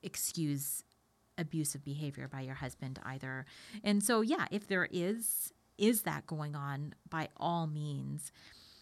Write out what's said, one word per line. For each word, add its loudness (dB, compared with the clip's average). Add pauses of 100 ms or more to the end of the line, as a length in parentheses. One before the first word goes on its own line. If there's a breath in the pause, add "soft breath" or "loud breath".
excuse -2 (540)
abusive -2
behavior -4
by -8
your -6
husband -6
either. -6 (380 loud breath)
And 6
so, 6
yeah, 4
if -2
there 4
is, 0 (240)
is 6
that -2
going -4
on, -4 (140)
by -2
all 2
means, -4 (500 loud breath)